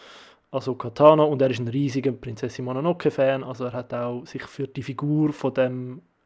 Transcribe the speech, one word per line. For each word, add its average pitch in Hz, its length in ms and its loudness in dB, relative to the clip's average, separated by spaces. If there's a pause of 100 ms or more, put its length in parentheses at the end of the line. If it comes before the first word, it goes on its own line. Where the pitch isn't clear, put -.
(500)
Ahsoka 127 400 -6
Tano 151 360 8
und 147 140 0
er 131 120 4
ist 113 80 -2
ein 120 80 -4
riesiger 131 460 -2
Prinzessin 123 520 -8
Mononoke-Fan. 135 800 0
Also 127 220 -8
er 120 80 -8
hat 123 200 -8
auch 120 320 -6
sich - 160 -12
für - 260 -10
die - 140 -10
Figur 147 500 0
von 135 220 -2
dem 127 480 -2 (240)